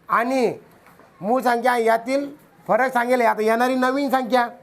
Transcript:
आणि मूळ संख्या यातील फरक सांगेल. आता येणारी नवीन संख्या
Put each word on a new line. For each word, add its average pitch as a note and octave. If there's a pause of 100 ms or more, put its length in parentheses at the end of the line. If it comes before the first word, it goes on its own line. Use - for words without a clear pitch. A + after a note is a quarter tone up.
आणि A#3 (680)
मूळ A#3+
संख्या A#3+
यातील A#3 (360)
फरक B3
सांगेल. B3
आता G#3+
येणारी A#3+
नवीन C4
संख्या B3 (140)